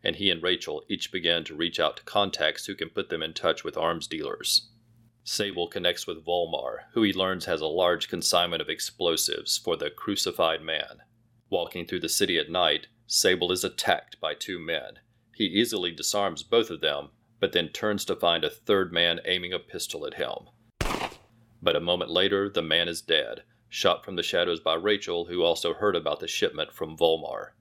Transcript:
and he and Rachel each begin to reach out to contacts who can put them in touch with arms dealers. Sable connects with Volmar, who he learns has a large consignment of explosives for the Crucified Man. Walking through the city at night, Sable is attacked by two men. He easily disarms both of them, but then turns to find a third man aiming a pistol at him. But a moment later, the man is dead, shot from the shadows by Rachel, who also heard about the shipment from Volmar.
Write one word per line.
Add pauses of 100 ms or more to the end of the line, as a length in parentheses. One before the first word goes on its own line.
and
he
and
Rachel
each
begin
to
reach
out
to
contacts
who
can
put
them
in
touch
with
arms
dealers. (560)
Sable
connects
with
Volmar, (120)
who
he
learns
has
a
large
consignment
of
explosives
for
the
Crucified
Man. (520)
Walking
through
the
city
at
night, (200)
Sable
is
attacked
by
two
men. (340)
He
easily
disarms
both
of
them, (280)
but
then
turns
to
find
a
third
man
aiming
a
pistol
at
him. (1120)
But
a
moment
later,
the
man
is
dead, (260)
shot
from
the
shadows
by
Rachel,
who
also
heard
about
the
shipment
from
Volmar.